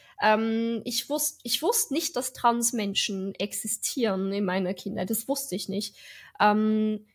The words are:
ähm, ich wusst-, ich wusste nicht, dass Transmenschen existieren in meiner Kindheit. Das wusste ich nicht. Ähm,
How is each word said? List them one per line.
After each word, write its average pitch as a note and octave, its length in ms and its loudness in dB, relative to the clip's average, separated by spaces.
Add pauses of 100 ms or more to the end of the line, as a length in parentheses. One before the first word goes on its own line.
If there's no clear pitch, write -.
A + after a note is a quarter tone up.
(200)
ähm, A3+ 640 2
ich - 240 -4
wusst-, - 340 -2
ich - 200 -2
wusste E4 320 0
nicht, E4+ 220 -2
dass B3+ 180 -4
Transmenschen G#3 1040 0
existieren G3+ 960 -2
in G3+ 120 0
meiner F#3 300 0
Kindheit. - 360 -4
Das - 180 -2
wusste - 280 -2
ich - 140 -6
nicht. G3 260 -4 (420)
Ähm, G#3+ 760 4